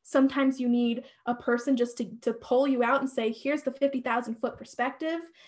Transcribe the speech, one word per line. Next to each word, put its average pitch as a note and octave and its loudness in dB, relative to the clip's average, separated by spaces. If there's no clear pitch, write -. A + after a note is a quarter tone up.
Sometimes C4+ 2
you B3 0
need A#3+ 2
a A#3+ -2
person B3 0
just A#3+ -2
to, A#3+ -4
to C4 0
pull C4 2
you B3+ 2
out C4 2
and C4+ -2
say, A3+ -2
"Here's C#4+ -4
the C4 -2
fifty C#4 -2
thousand A#3 -4
foot - -6
perspective. D#4+ -4